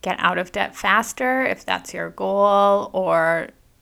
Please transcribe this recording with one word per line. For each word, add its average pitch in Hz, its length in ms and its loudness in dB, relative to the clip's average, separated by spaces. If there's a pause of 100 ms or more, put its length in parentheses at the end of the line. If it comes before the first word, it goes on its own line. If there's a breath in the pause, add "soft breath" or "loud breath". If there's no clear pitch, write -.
get 180 180 -6
out 175 200 0
of 185 120 -6
debt - 240 -4
faster 240 680 0
if - 200 -4
that's 185 300 -6
your 170 160 -8
goal, 202 800 2
or 165 580 0 (320)